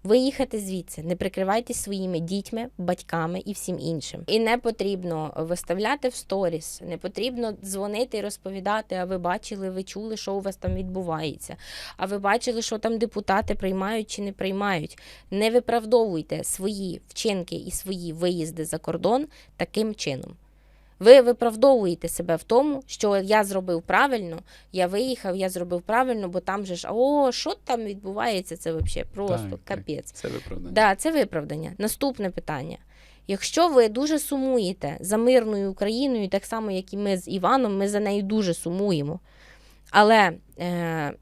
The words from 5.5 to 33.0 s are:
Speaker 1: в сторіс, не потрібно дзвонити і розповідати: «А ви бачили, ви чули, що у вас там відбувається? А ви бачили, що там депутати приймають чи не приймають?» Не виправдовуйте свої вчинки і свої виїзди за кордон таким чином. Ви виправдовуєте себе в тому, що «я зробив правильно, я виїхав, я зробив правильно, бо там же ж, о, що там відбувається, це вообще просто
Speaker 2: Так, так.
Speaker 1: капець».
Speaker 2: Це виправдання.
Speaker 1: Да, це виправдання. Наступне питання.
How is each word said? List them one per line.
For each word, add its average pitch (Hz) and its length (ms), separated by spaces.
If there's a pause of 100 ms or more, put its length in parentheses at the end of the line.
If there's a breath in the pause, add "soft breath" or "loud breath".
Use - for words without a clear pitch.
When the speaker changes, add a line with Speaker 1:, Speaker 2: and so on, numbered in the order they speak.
Speaker 1:
в 240 60
сторіс, 175 760
не 175 80
потрібно 233 540 (120)
дзвонити 208 540
і 202 40
розповідати: 202 760
«А 180 100
ви 185 120
бачили, 190 520
ви 185 140
чули, 214 340
що 196 160
у 196 80
вас 190 140
там 185 200
відбувається? 180 800 (420 loud breath)
А 185 80
ви 202 140
бачили, 226 420
що - 160
там 226 200
депутати 208 580
приймають 196 560
чи 208 100
не 196 100
приймають?» 190 680 (340 loud breath)
Не 208 200
виправдовуйте 226 920
свої 196 680
вчинки 185 460
і - 160
свої 175 420
виїзди 165 520
за 156 120
кордон 247 480 (320 loud breath)
таким 214 380
чином. - 400 (640 soft breath)
Ви 247 220
виправдовуєте 226 880
себе 170 260
в - 80
тому, 269 440
що 202 300
«я 202 260
зробив 185 380
правильно, 202 560 (340 loud breath)
я 180 160
виїхав, 208 480
я 190 140
зробив 175 320
правильно, 226 480
бо 180 100
там 196 260
же 185 100
ж, 175 160
о, 269 400
що 311 220 (100)
там 233 220
відбувається, 202 720
це 170 140
вообще - 420
просто 196 240 (140)
Speaker 2:
Так, - 140
так. 196 120
Speaker 1:
капець». 160 340
Speaker 2:
Це - 160
виправдання. - 440
Speaker 1:
Да, 202 240
це 311 160
виправдання. 160 640
Наступне 220 520
питання. 151 480 (500 soft breath)